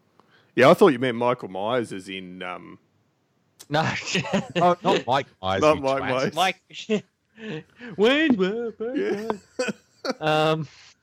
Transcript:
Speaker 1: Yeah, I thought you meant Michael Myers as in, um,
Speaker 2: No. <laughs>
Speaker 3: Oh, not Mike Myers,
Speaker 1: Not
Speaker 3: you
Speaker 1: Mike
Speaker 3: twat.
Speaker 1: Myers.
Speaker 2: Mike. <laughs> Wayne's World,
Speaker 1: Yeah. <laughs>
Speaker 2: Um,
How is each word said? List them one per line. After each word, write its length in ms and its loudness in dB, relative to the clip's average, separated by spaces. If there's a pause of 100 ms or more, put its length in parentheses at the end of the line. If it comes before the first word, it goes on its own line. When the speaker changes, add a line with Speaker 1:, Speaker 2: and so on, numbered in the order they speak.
(540)
Speaker 1:
Yeah, 160 8
I 40 8
thought 140 6
you 100 2
meant 200 -2
Michael 320 -2
Myers 420 -4
as 160 -12
in, 340 -12
um, 360 -12 (880)
Speaker 2:
No. 140 0
<laughs> 100 -2 (640)
Speaker 3:
Oh, 260 4
not 240 0
Mike 200 0 (160)
Myers, 180 0
Speaker 1:
Not 160 6
Speaker 3:
you 60 -8
Speaker 1:
Mike 200 0
Speaker 3:
twat. 320 -2
Speaker 1:
Myers. 0 - (540)
Speaker 2:
Mike. 760 -6 (120)
<laughs> 220 -16
Wayne's 400 4
World, 360 -2 (220)
Speaker 1:
Yeah. 360 -4 (840)
<laughs> 20 -20
Speaker 2:
Um, 460 2 (360)